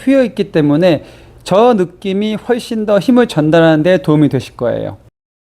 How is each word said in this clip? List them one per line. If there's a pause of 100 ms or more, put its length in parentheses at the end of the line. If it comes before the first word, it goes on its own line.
휘어
있기
때문에 (420)
저
느낌이
훨씬
더
힘을
전달하는
데
도움이
되실
거예요. (600)